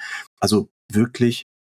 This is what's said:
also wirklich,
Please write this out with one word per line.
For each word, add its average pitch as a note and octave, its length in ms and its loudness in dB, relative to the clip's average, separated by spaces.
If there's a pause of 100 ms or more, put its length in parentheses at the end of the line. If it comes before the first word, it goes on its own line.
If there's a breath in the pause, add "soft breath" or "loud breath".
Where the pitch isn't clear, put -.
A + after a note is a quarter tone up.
(400 loud breath)
also G2+ 300 0 (200)
wirklich, A#2+ 540 0 (200)